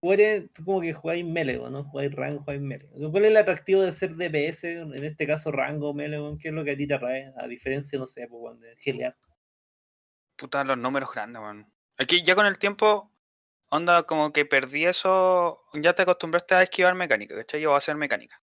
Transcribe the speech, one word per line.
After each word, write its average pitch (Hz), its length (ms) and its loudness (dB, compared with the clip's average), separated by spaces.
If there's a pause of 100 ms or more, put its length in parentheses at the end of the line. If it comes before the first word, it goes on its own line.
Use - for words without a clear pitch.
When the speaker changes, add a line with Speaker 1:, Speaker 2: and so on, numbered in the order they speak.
Speaker 1:
Gore, 202 400 4 (100)
tú 160 120 -18
como 190 180 0
que 165 100 -4
jugáis 170 320 -6
melee, 160 340 -2
¿no? 131 260 -8
Jugáis 143 300 -6
rango, 143 260 -6
jugáis 143 200 -8
melee. 135 280 -10 (220)
¿Cuál 196 140 2
es 214 60 8
el 214 80 6
atractivo 190 440 2
de 180 100 0
ser 180 220 -6
D 175 160 -6
P 151 180 0
S, 170 220 -8
en 165 220 -10 (100)
este 151 240 -6
caso 156 240 -2
rango, 147 440 -4
melee, 151 260 -8
weón? 147 180 -10
¿Qué 160 100 -10
es 156 60 -8
lo 156 80 -4
que 143 100 -4
a 143 40 -4
ti 143 100 -4
te 143 80 0
atrae, 131 420 -6
a 123 120 -10
diferencia, 135 500 -6
no 131 80 -8
sé, 120 220 -14
pues, 117 140 -18
weón, 117 180 -16
de 117 160 -20
Gelear? 127 400 -6 (1200)
Speaker 2:
Puta, 139 280 -6
los 135 120 0
números 131 360 -4
grandes, 113 300 -10
weón. 107 240 -16 (300)
Aquí 175 260 2
ya 175 140 4
con 208 100 6
el 196 120 0
tiempo, 202 520 2 (600)
onda, 170 340 4
como 151 280 0
que 147 120 2
perdí 139 400 0
eso, 180 760 2 (100)
ya 160 220 2
te 196 80 0
acostumbraste 175 520 2
a 185 80 8
esquivar 180 320 4
mecánica, 147 400 -2
¿cachai? 135 280 -6
Yo 156 80 2
voy 143 60 4
a - 20 4
hacer 147 180 -2
mecánica. 139 500 -6